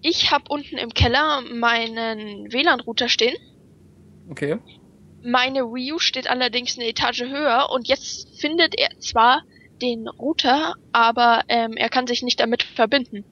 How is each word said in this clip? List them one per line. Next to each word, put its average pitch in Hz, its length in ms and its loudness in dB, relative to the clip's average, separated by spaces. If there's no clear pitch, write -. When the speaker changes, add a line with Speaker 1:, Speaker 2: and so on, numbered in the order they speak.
Speaker 1:
ich - 280 0
hab 285 180 0
unten 294 280 -6
im 233 180 -6
Keller 269 460 2
meinen 226 960 -2
W 247 120 -2
lan-Router 247 460 0
stehen. 240 260 2
Speaker 2:
Okay. 143 260 -4
Speaker 1:
Meine 254 420 0
Wii 254 280 -8
U 339 60 -6
steht - 280 -4
allerdings 247 520 -2
eine 233 80 -4
Etage 240 340 -2
höher 269 500 0
und 247 160 -4
jetzt - 520 -6
findet 320 400 2
er - 100 2
zwar 247 440 4
den 233 280 -4
Router, 294 680 0
aber, 233 580 4
ähm, 226 280 0
er 226 120 0
kann 254 180 0
sich 240 160 -2
nicht 247 160 -2
damit 233 240 2
verbinden. 226 680 0